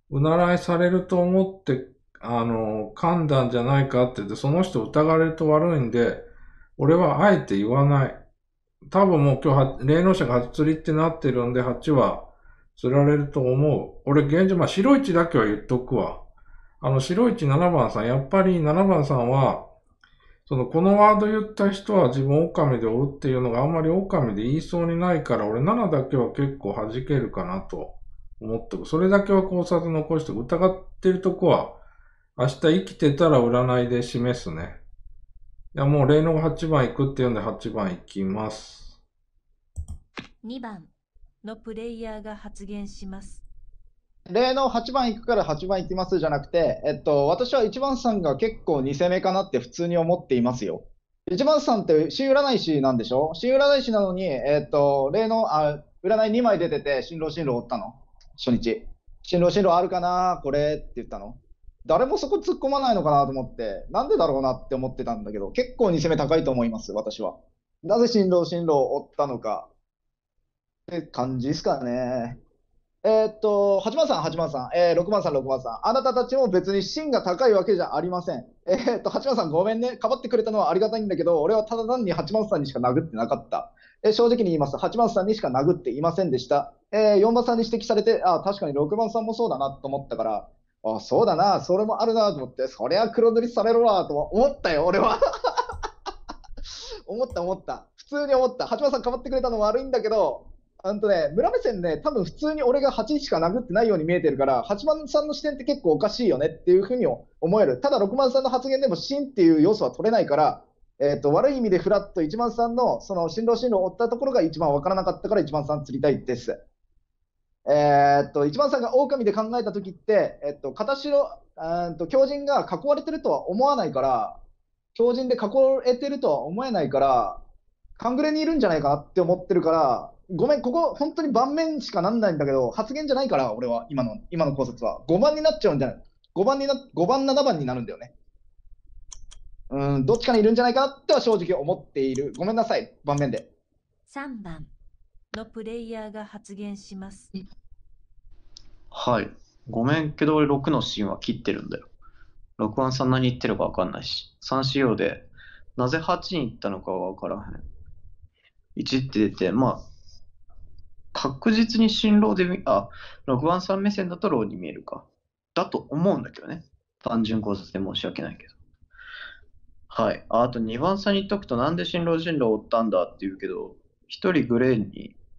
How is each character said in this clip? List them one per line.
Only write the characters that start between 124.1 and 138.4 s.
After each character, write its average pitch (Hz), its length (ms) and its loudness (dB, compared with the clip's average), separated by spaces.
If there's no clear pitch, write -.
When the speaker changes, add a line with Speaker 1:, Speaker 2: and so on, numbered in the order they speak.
Speaker 3:
強 240 200 2
靭 254 140 -4
で 247 80 0
囲 247 120 -2
わ 262 340 2
れ 247 160 2
て 277 100 -6
る 277 120 -6
と 240 100 0
は 135 140 0
思 180 200 -6
え 269 60 -4
な 185 140 0
い 127 80 -2
か 135 80 2
ら、 120 420 2
カ 233 140 -4
ン 254 60 -2
グ 294 40 0
レ 302 100 0
に 311 80 0
い 311 60 -2
る 330 80 0
ん 302 60 0
じ 226 80 2
ゃ - 20 2
な 160 80 0
い 147 60 -2
か 143 60 0
な 156 80 2
っ - 160 -14
て 185 80 2
思 175 140 2
っ 180 120 -8
て 185 80 2
る 175 80 2
か 160 80 2
ら、 143 400 0
ご 190 180 -2
め 294 100 2
ん、 226 40 -6
こ 247 100 -4
こ 330 240 0
本 311 200 -4
当 339 60 -4
に 294 100 -2
盤 262 220 2
面 320 280 -2
し - 100 -12
か 190 100 -2
な 185 80 0
ん 233 100 0
な 208 100 2
い 170 40 0
ん 151 40 -4
だ 147 80 -2
け 139 60 0
ど、 127 200 0
発 220 220 -6
言 302 140 -6
じ 269 60 0
ゃ - 20 0
な 269 80 0
い 247 60 -2
か 170 80 2
ら、 123 160 0
俺 120 140 -6
は、 120 220 -2
今 139 140 -2
の、 107 140 -6
今 165 140 0
の 143 100 -2
考 135 100 -2
察 120 200 -8
は。 - 220 -4
五 175 120 4
番 302 160 4
に 302 60 -6
な 311 100 2
っ 311 80 -2
ち 214 80 2
ゃ 175 40 2
う 143 40 0
ん 127 40 0
じ 135 60 0
ゃ 117 40 -2
な 101 40 -8
い？ - 100 -20
五 180 100 0
番 269 160 2
に 277 80 -4
な-、 277 60 0
五 165 120 0
番、 269 200 2
七 269 180 2
番 208 160 0
に 139 60 -4
な 123 100 -4
る 123 60 -6
ん 113 40 -10
だ 98 60 -10
よ 85 60 -14
ね。 - 180 -20